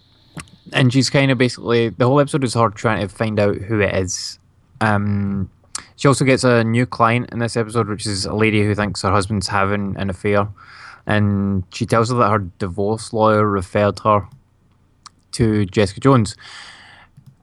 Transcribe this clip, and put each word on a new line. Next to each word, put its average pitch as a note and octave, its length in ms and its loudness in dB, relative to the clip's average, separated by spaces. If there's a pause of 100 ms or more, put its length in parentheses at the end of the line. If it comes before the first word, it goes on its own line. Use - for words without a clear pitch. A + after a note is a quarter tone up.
(760)
and C3+ 180 2
she's B2+ 160 2
kinda C3+ 280 2
basically, A#2 540 0
the - 160 0
whole C#3+ 140 4
episode C#3+ 240 -2
is A2+ 100 -4
her A#2 160 2
trying G#2+ 300 -2
to G2 140 -4
find G#2+ 260 -4
out G2+ 160 2
who G#2 240 -2
it F#2+ 140 0
is. - 440 -6 (440)
Um, G2+ 680 0 (480)
she - 120 2
also C#3 160 2
gets C3 200 2
a A#2+ 200 4
new A#2 220 0
client A#2 440 0
in A2+ 100 -8
this A#2 180 -4
episode, G#2+ 300 -2
which G#2+ 180 -8
is G2+ 180 -4
a E2+ 100 -6
lady G#2+ 280 2
who G#2 120 0
thinks G2+ 280 -2
her G2 80 0
husband's G2+ 380 0
having G2 500 -2
an G2 100 -6
affair. G2+ 400 -2 (580)
And G2 680 0
she - 120 -8
tells A#2 260 2
her B2 60 -2
that A#2+ 140 2
her A2 80 2 (200)
divorce G2+ 540 -6
lawyer A2 340 4
referred G2+ 540 0
her G#2 260 2 (1040)
to G#2+ 340 0
Jessica G2+ 340 -2
Jones. B2+ 360 4 (1080)